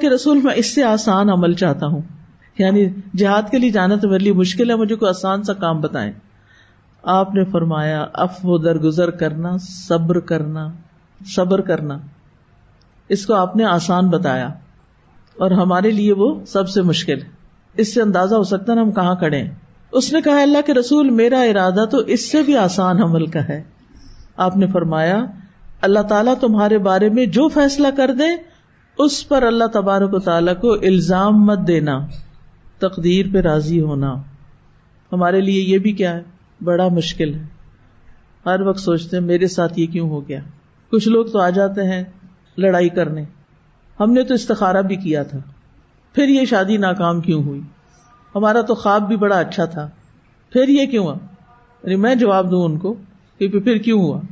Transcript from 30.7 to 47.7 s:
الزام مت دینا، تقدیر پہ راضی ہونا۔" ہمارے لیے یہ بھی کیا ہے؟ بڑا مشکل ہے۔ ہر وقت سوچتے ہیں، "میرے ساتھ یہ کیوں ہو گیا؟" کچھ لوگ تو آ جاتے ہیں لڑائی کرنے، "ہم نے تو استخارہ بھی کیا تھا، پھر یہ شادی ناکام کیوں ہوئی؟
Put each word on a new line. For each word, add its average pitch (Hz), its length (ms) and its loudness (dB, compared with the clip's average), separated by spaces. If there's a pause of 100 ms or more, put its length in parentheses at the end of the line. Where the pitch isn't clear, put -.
الزام 190 720 2
مت 208 200 2
دینا، 147 400 0 (720)
تقدیر 185 540 0
پہ 190 80 2
راضی 156 400 0
ہونا۔" 143 340 -2 (1000)
ہمارے 180 280 2
لیے 196 220 0
یہ 190 160 2
بھی 208 140 0
کیا 185 240 -4
ہے؟ 170 180 -16 (280)
بڑا 175 260 0
مشکل 160 460 -2
ہے۔ 156 120 -12 (1000)
ہر 185 140 0
وقت 196 200 -2
سوچتے 170 360 -4
ہیں، 180 80 -2
"میرے 175 220 0
ساتھ 170 320 -4
یہ 165 80 0
کیوں 165 240 -4
ہو 147 180 -8
گیا؟" 135 120 -10 (500)
کچھ 220 180 0
لوگ 226 160 4
تو 226 160 -2
آ 180 100 2
جاتے 196 320 0
ہیں 185 220 -4 (540)
لڑائی 180 300 2
کرنے، 156 360 -4 (760)
"ہم 214 120 2
نے 254 100 4
تو 254 120 0
استخارہ 196 480 0
بھی 190 140 -2
کیا 156 260 -4
تھا، 139 160 -10 (760)
پھر 285 140 2
یہ 269 160 4
شادی 214 320 0
ناکام 180 440 0
کیوں 160 220 0
ہوئی؟ 143 180 -6 (760)